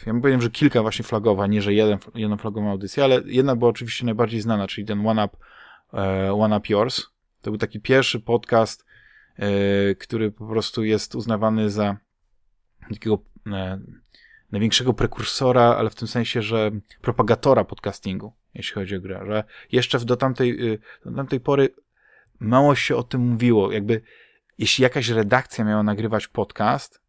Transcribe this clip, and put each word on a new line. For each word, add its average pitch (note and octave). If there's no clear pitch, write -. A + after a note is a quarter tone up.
ja A2
bym A#2
powiedział, C3
że A#2
kilka C3+
właśnie A2
flagowych, G#2
a G2+
nie, G#2
że G2+
jeden, G#2+
jedną G#2
flagową G#2
audycję, G2
ale C3
jedna B2+
była A#2+
oczywiście A#2+
najbardziej A2+
znana, G#2
czyli G#2
ten G#2
One A2
Up, -
e, F#2+
One G#2+
Up G2+
Yours. A2
To A2
był G#2+
taki G#2+
pierwszy B2+
podcast, A#2
e, G2+
który A2
po G#2+
prostu A2
jest G#2+
uznawany A2
za G2+
takiego, G#2+
e, F#2+
największego A2+
prekursora, B2
ale A2+
w -
tym A#2
sensie, A#2
że G#2+
propagatora A#2
podcastingu, G2+
jeśli -
chodzi G2
o F#2
grę, F#2+
że G#2+
jeszcze B2+
w, A#2+
do A#2+
tamtej, B2
y, G#2+
do B2
tamtej C3
pory C#3
mało C3+
się -
o B2+
tym B2+
mówiło, A#2
jakby G#2+
jeśli -
jakaś B2
redakcja A2+
miała G#2+
nagrywać G#2+
podcast A2+